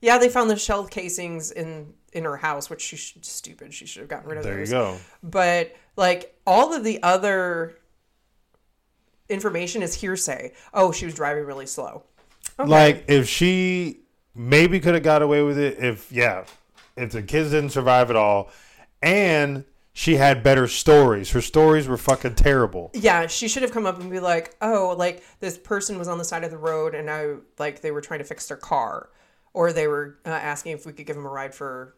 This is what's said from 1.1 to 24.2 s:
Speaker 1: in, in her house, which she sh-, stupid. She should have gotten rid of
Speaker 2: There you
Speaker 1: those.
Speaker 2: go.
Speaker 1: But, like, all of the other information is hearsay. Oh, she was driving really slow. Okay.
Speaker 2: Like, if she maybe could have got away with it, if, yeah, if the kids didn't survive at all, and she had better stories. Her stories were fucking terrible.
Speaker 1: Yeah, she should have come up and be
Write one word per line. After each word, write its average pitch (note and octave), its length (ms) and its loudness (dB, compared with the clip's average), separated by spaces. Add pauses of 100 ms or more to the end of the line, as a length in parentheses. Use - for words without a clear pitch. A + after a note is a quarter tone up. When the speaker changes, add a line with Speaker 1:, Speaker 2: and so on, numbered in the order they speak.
Speaker 1:
in, D#3+ 400 -12 (200)
in E3 120 -10
her D3 140 -6
house, C#3+ 300 -6
which D#3 120 -14
she - 160 -12
sh-, - 260 -16
stupid. - 520 -18
She - 120 -18
should - 140 -18
have C#3+ 80 -16
gotten D3 200 -12
rid D#3 100 -10
of D3+ 60 -10
Speaker 2:
There G2 140 -6
you G2+ 80 -8
Speaker 1:
those. G#2 40 -6
Speaker 2:
go. A2 280 -2 (240)
Speaker 1:
But, F3 540 0 (200)
like, F3+ 380 0 (120)
all A#3+ 280 4
of C#4 80 -6
the A3 200 -4
other F3+ 720 0 (1500)
information G3 540 -4
is E3+ 120 -6
hearsay. D#3+ 580 -6 (200)
Oh, F#3 200 4
she E3+ 140 -8
was D#3+ 80 -10
driving D3 300 -4
really C#3 220 -12
slow. - 380 -12 (540)
Okay. C#3+ 100 -2
Speaker 2:
Like, D3+ 400 6
if C#3 200 4
she F3+ 720 0 (340)
maybe D#3 460 2
could E3+ 140 2
have E3 80 0
got D3+ 200 4
away D3 200 4
with C#3+ 160 0
it, C#3+ 200 -2
if, A#2+ 340 -4
yeah, A2+ 320 0 (520)
if B2 160 -8
the A2+ 100 -6
kids D3+ 280 0
didn't D3 200 0
survive B2+ 400 4
at A#2 60 2
all, G#2 340 2 (520)
and D3+ 600 0 (280)
she - 240 2
had C3+ 260 4
better C3+ 260 6
stories. B2 600 6
Her A#2+ 100 2
stories D#3 480 4
were B2+ 80 -2
fucking C3 380 0
terrible. A2 600 2
Speaker 1:
Yeah, F#3+ 320 2
she A3 220 -6
should C4 140 -4
have A#3+ 100 -2
come A3+ 140 -4
up F3+ 140 -4
and F#3 100 -12
be F#3 100 -6